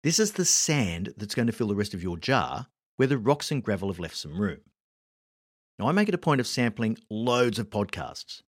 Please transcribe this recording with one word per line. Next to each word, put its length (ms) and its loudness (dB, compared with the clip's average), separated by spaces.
This 160 2
is 120 2
the 140 0
sand 720 0
that's 180 -8
going 120 2
to 40 2
fill 160 -2
the 80 2
rest 180 -2
of 80 -6
your 140 -4
jar 520 0
where 140 2
the 80 2
rocks 340 2
and 100 -2
gravel 280 -2
have 100 -6
left 160 -8
some 240 -8
room. 200 -2
Now, 120 0
I 20 2
make 160 4
it 80 0
a 20 -2
point 220 2
of 80 0
sampling 500 0
loads 500 2
of 100 -4
podcasts. 800 -6